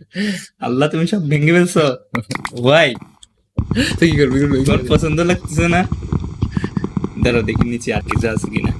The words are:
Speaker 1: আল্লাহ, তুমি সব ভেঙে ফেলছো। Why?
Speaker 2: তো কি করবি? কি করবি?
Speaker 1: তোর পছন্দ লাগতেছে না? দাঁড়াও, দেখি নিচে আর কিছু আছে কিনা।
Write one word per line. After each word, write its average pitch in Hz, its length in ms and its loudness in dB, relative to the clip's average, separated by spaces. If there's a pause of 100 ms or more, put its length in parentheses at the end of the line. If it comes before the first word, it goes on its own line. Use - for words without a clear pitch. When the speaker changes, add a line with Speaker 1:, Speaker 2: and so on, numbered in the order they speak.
(600)
Speaker 1:
আল্লাহ, 127 280 0
তুমি 160 180 0
সব 175 220 -2
ভেঙে 151 240 2
ফেলছো। 170 440 4 (560)
Why? 131 420 4 (800)
Speaker 2:
তো 240 320 2
কি 165 40 4
করবি? 139 300 2
কি 143 60 4
করবি? 135 180 2
Speaker 1:
তোর 143 240 2
পছন্দ 156 320 2
লাগতেছে 170 480 0
না? 170 140 2 (1400)
দাঁড়াও, 120 180 2
দেখি 110 220 0
নিচে 117 300 -4
আর 104 80 -4
কিছু 120 260 -2
আছে 110 220 -4
কিনা। - 300 -4